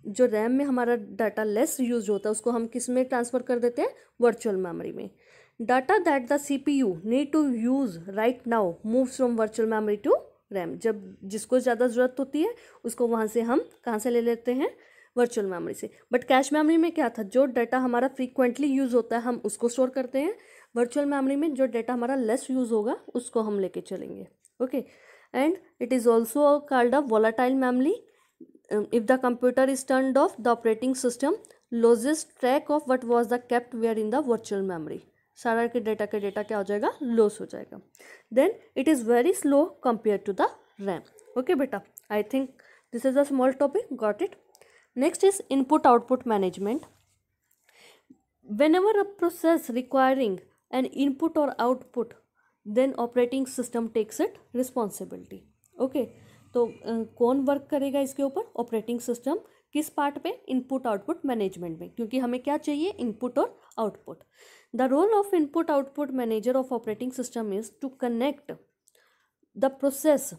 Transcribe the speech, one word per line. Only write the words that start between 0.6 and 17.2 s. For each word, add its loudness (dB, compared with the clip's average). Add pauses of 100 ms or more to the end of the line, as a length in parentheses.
हमारा 0
डेटा -4
लेस 0
यूज -2
होता 0
है 0
उसको -2
हम -2
किस -8
में 2
ट्रांसफर -2
कर -2
देते 0
हैं? -2 (280)
वर्चुअल 2
मेमोरी -6
में। -12 (520)
Data 2 (100)
that 2
the 2
C 0 (100)
P 2
U 2 (120)
need 2
to 6 (240)
use 0 (220)
right 0
now 2 (240)
moves 0
from 2
virtual 0
memory 0 (100)
to 6 (380)
ram। -4
जब -4
जिसको -2
ज़्यादा 2
ज़रूरत 2
होती -2
है -2 (300)
उसको -2
वहाँ 0
से 0
हम 0 (160)
कहाँ -2
से -2
ले 2
लेते -2
हैं? -2 (420)
वर्चुअल 0
मेमोरी -6
से। -10 (240)
But 0
कैश 2
मेमोरी 4
में 4
क्या 0
था? -8